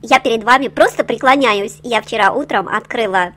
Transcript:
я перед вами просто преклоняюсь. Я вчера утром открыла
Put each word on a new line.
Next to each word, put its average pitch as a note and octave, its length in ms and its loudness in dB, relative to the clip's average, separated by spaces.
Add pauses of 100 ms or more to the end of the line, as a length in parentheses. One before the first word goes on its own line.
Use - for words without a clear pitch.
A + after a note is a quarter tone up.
я B3 180 2
перед A3+ 240 -2
вами B3+ 240 2
просто - 340 0
преклоняюсь. A#3 800 0
Я A3+ 180 -2
вчера G#3+ 300 0
утром - 380 -2
открыла G3 680 -2